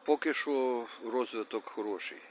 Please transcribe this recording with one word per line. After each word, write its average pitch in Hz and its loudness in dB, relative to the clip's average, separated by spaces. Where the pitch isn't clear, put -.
поки 151 4
що 127 2
розвиток 113 0
хороший. 104 -4